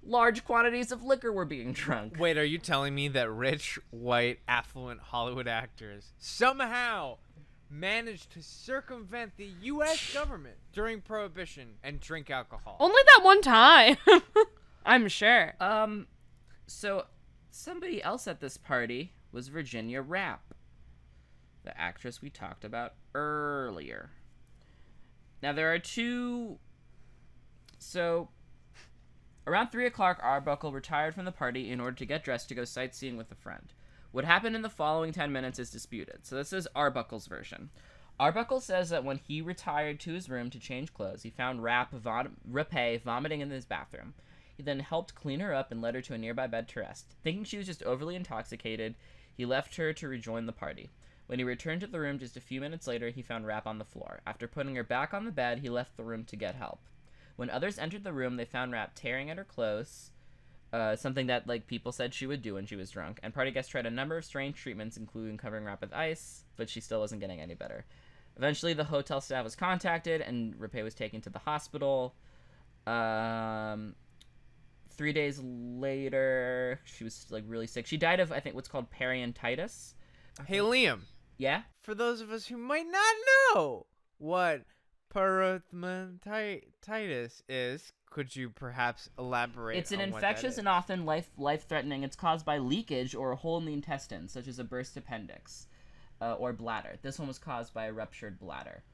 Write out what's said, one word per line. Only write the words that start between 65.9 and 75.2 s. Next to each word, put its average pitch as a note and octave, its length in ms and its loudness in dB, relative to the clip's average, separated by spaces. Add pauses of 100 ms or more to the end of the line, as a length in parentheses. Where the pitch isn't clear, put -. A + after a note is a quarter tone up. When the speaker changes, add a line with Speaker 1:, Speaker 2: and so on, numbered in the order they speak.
Speaker 1:
ice, D#3+ 500 -8 (140)
but A2+ 120 -6
she A#2 120 -10
still A2+ 180 -4
wasn't G#2+ 220 -4
getting F#2 180 -10
any E2 140 -12
better. - 320 -12 (500)
Eventually, D3 380 0
the D3+ 100 -2
hotel C#3+ 380 -2
staff B2+ 240 -4
was A2+ 100 -10
contacted, F3 640 -2
and A#2 400 -4
Rappe G#2+ 240 -8
was A2 100 -8
taken A2 280 -8
to - 80 -14
the A2 100 -12
hospital. C#3 760 -2 (720)
Um, A2 1080 -4 (960)
three D3 220 -4
days C#3+ 280 0